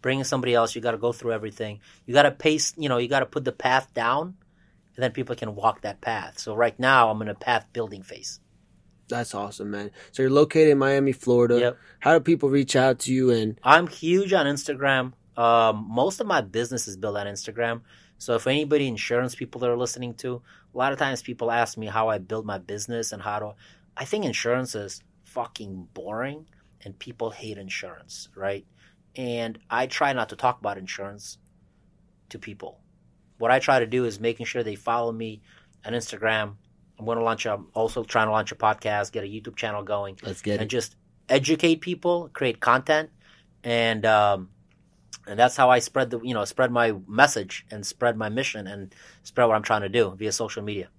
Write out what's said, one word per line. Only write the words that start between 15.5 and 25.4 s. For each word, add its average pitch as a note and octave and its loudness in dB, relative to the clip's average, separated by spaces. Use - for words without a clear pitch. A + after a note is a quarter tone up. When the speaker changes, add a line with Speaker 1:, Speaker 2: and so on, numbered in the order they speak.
Speaker 1:
most B2 0
of - -2
my F3+ 0
business A#2 -6
is G2 -14
built G2+ -6
on G2+ -6
Instagram. A#2 -6
So - -2
if A2+ 0
anybody C#3+ 2
insurance A#2+ -2
people B2 -12
that B2 0
are A#2+ 0
listening B2 -6
to, B2 -10
a B2 -8
lot C3 0
of C3+ -8
times C3+ -2
people A#2 -4
ask A#2 0
me A2 -8
how A2 0
I G#2+ 0
build G#2+ -8
my G2+ -6
business G#2 -8
and G2+ -12
how G#2 -4
to, G#2+ -10
I C3+ -8
think G#3+ -4
insurance B2 -2
is G2+ -12
fucking G2+ -12